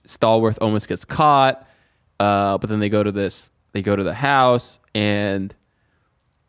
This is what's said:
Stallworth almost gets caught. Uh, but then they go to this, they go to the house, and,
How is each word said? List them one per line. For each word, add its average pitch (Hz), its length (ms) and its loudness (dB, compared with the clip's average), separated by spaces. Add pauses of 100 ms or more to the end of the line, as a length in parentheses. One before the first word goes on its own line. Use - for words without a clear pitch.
Stallworth 113 560 0
almost 107 260 0
gets - 160 -8
caught. 139 640 2 (520)
Uh, 101 400 2
but 107 100 -6
then 107 100 -2
they 104 100 -2
go 104 140 2
to 104 80 -2
this, 98 380 -6 (240)
they 104 80 -4
go 101 140 0
to 101 80 0
the 85 100 -2
house, 127 680 0 (140)
and, 101 600 -2 (960)